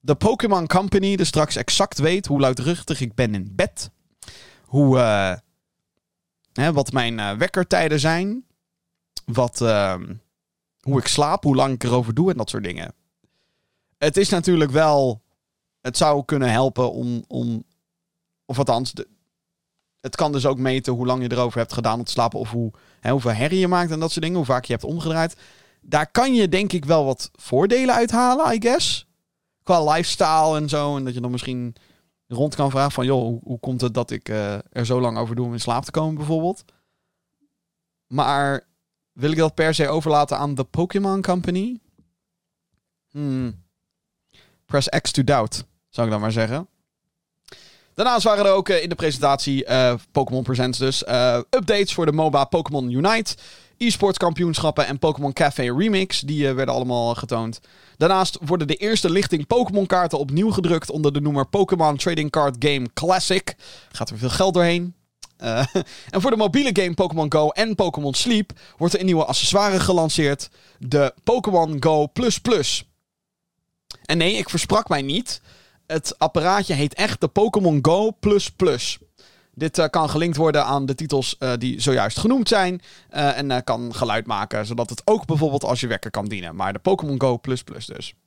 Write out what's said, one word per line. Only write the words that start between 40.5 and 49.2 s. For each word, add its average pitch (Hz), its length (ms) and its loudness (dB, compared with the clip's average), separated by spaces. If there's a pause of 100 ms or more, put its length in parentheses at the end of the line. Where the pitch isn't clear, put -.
de 131 100 -2
Pokémon 196 580 -2
Company? 185 560 -2 (1300)
Hmm. 131 500 -6 (1040)
Press 139 220 0
X - 220 -2
to 139 140 0
doubt, 123 400 0 (240)
zou 117 180 -2
ik 110 60 0
dan 104 100 -2
maar 110 100 -2
zeggen. 117 360 -2 (1300)
Daarnaast 233 300 2
waren 208 200 4
er 196 80 8
ook, 190 160 2
eh, 175 140 4
in 175 60 -6
de 170 60 -4
presentatie, 139 720 0